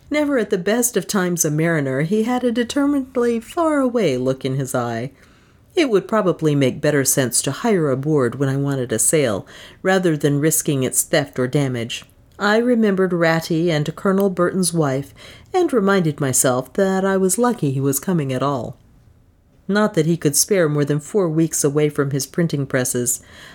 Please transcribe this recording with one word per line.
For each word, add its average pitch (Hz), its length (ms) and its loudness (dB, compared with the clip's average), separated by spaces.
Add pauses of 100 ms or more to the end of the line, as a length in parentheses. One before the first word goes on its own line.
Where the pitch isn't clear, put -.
Never 285 300 0
at 208 100 -2
the 202 80 0
best 208 400 -2
of 180 80 0
times 180 400 0
a 151 60 0
mariner, 151 500 0
he 208 220 0
had 247 200 -2
a 247 80 0
determinedly 247 880 -2
far-away 247 800 0
look 131 260 -2
in 131 120 -2
his 135 180 -4
eye. 120 380 -4 (640)
It 302 160 2
would 185 160 2
probably 165 480 0
make 139 260 2
better 147 240 2
sense 127 380 0
to 139 80 -2
hire 165 400 0
a 127 40 0
board 135 440 0
when 139 100 0
I 135 80 -2
wanted 139 340 -2
a 110 60 0
sail, 120 480 0 (380)
rather 185 340 2
than 143 220 0
risking 151 420 0
its - 220 0
theft - 340 -2
or 127 100 0
damage. 127 560 -4 (360)
I 208 180 2
remembered 214 560 2
Ratty 165 560 2
and 151 260 0
Colonel 196 360 0
Burton's 175 420 0
wife, 143 400 -2 (400)
and 359 180 2
reminded 190 480 2
myself 131 540 0
that 190 320 2
I 190 100 0
was 190 220 0
lucky 233 320 0
he 135 100 -2
was 135 200 0
coming 151 340 -2
at 127 80 -4
all. 131 340 -4 (960)
Not 208 220 2
that 156 140 2
he 170 100 2
could 147 180 0
spare 185 320 2
more 147 160 0
than 147 160 0
four 185 300 0
weeks 160 340 0
away 151 260 2
from 143 200 -2
his 139 160 -4
printing 160 400 -2
presses. 123 540 -2 (360)